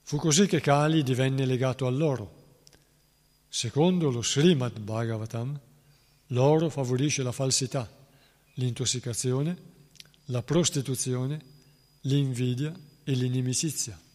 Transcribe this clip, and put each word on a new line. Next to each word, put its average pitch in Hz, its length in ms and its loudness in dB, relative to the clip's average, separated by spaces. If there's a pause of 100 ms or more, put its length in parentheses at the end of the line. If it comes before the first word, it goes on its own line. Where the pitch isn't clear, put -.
Fu - 160 -6
così 160 300 4
che 165 140 0
Kali 147 420 4
divenne 131 420 0
legato 127 400 0
all'oro. 127 760 -4 (840)
Secondo 160 640 0
lo 120 140 -2
Srimad 131 560 2
Bhagavatam, 113 800 -6 (680)
l'oro 147 420 4
favorisce 135 520 0
la 123 100 -2
falsità, 131 560 -2 (680)
l'intossicazione, 127 1000 -2 (680)
la 123 160 -4
prostituzione, 135 1000 0 (600)
l'invidia 131 720 0 (300)
e 139 100 -2
l'inimicizia. 127 840 -2 (200)